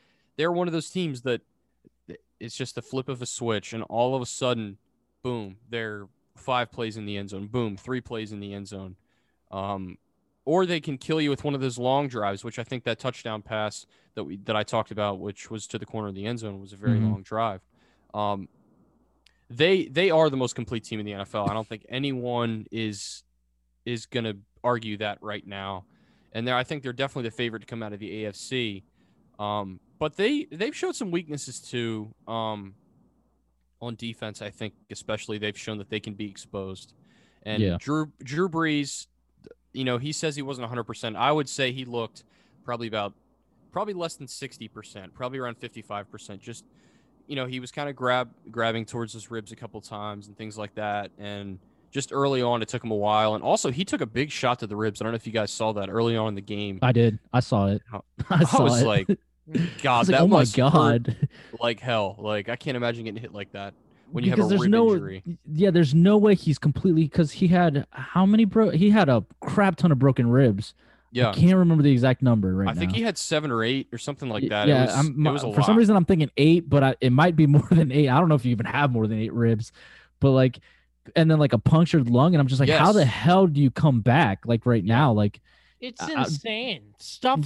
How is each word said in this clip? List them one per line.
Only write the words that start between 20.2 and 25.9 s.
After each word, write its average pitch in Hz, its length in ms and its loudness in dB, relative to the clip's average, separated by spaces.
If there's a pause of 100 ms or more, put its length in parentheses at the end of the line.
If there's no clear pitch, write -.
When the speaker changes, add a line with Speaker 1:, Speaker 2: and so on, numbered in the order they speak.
Speaker 1:
the 135 80 -4
most 127 180 -4
complete 117 300 -8
team 107 160 -10
in 104 60 -8
the 104 60 -10
N 98 80 -10
F - 140 -12
L. 101 140 -2
I 101 60 -4
don't 110 140 -6
think 110 200 -14
anyone 120 840 -6
is, 107 520 -8 (640)
is 120 220 -10
gonna 113 280 -6 (300)
argue 113 340 -2
that 104 240 -6
right 104 240 -12
now. 98 380 -12 (480)